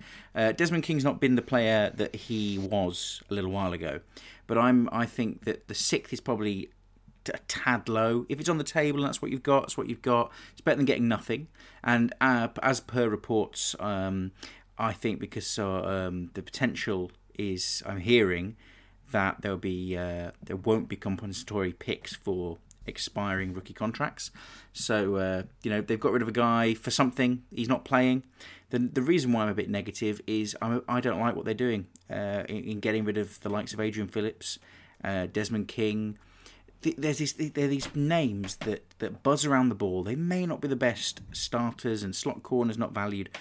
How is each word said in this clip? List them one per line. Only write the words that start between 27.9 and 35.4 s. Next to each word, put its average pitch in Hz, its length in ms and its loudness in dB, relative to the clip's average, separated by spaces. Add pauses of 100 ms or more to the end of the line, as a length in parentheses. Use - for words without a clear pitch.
The, 127 80 0
the 123 240 2
reason 139 300 4
why 113 120 4
I'm 107 60 0
a 98 60 -2
bit 104 120 -2
negative 104 600 -2
is 107 340 -2
I'm, 117 260 0
I 123 140 0
don't 113 180 0
like 113 160 0
what 107 100 -6
they're 110 100 0
doing, 110 320 0 (200)
uh, 101 400 -4
in, 104 180 -6
in 107 140 -6
getting 110 240 0
rid 104 140 0
of 101 240 -4
the 104 80 -6
likes 104 240 -4
of 107 60 -10
Adrian 107 280 -2
Phillips, - 520 -4 (440)
uh, 95 220 -2
Desmond 104 420 -2